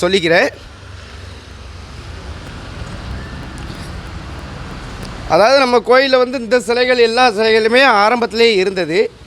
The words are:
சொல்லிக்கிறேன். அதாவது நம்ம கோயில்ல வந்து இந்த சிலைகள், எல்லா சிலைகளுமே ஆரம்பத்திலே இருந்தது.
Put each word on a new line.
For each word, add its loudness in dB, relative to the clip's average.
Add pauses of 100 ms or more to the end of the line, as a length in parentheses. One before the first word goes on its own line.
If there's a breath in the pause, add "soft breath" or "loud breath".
சொல்லிக்கிறேன். 4 (4000)
அதாவது 6
நம்ம 4
கோயில்ல 4
வந்து 0
இந்த 0
சிலைகள், 0
எல்லா 4
சிலைகளுமே 4
ஆரம்பத்திலே 4
இருந்தது. 0 (160)